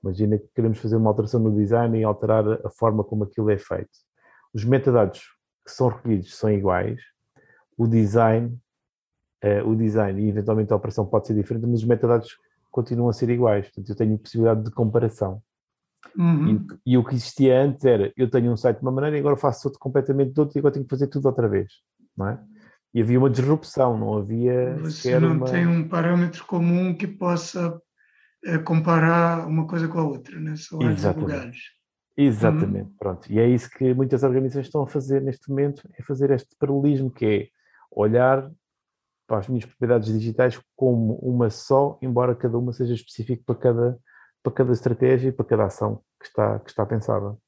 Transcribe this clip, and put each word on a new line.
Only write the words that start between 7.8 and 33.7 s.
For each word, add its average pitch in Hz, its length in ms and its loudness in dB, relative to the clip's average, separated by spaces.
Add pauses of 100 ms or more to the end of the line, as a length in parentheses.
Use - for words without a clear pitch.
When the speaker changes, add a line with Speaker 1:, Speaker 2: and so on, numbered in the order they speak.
Speaker 1:
design, 113 720 2 (840)
eh, 101 220 0
o 110 120 0
design 107 460 0
e 107 80 0
eventualmente 107 440 0
a - 20 2
operação 104 300 -4
pode 104 220 -2
ser 113 60 -2
diferente, 110 320 -4
mas 120 160 0
os 113 40 -4
metadados 117 520 0 (340)
continuam 120 380 -2
a 110 40 -2
ser 117 160 -2
iguais. 113 380 2
Portanto, 101 220 -16
eu 101 60 -8
tenho 110 220 0
possibilidade 113 460 0
de 107 80 -8
comparação. 107 680 -2 (760)
Speaker 2:
Uhum. 156 480 2 (200)
Speaker 1:
E, 127 80 2
e 127 40 6
o 120 60 4
que 131 120 -4
existia 127 460 2
antes 139 240 -2
era, 110 320 4
eu 127 120 0
tenho 120 220 2
um 113 60 -2
site 117 200 0
de - 60 -10
uma 131 80 -2
maneira 147 260 -2
e - 20 -2
agora 143 160 2
faço 139 320 -2
outro 139 120 -8
completamente 135 540 0
de 147 60 0
outro 147 180 0
e - 20 0
agora 139 140 2
tenho 139 120 -6
que - 40 -20
fazer 135 180 -2
tudo 139 180 -4
outra 120 220 2
vez, 98 240 -2 (460)
não 95 120 -4
é? 127 100 -8 (540)
E 117 80 0
havia 120 180 4
uma 135 100 4
disrupção, 127 680 0
não 107 200 -4
havia 123 600 -2
Speaker 2:
Você 156 260 -8
Speaker 1:
sequer 160 180 2
Speaker 2:
não 160 120 4
Speaker 1:
uma 127 120 0
Speaker 2:
tem 175 220 0
um 170 200 0
parâmetro 175 580 -2
comum 175 500 0
que 202 100 -8
possa, 170 760 -6 (640)
eh, 165 140 -4
comparar 165 880 2
uma 160 200 -2
coisa 165 200 -4
com 165 120 -4
a 156 80 0
outra, 135 320 -10
né? 156 160 -8
São 156 240 -14
áreas 113 140 2
e 95 80 -4
Speaker 1:
Exatamente. 87 300 -2
Speaker 2:
bugalhos. 82 280 -10 (580)
Speaker 1:
Exatamente, 110 720 0
Speaker 2:
Uhum. - 80 -20
Speaker 1:
pronto. 95 340 -8
E 104 80 2
é 117 80 6
isso 123 220 2
que 127 240 0